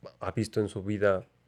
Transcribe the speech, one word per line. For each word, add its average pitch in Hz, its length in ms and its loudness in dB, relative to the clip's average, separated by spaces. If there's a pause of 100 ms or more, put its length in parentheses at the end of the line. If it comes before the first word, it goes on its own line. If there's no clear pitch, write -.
(200)
ha 95 120 -4
visto 110 280 -2
en 104 80 2
su 98 160 -8
vida 98 440 2 (200)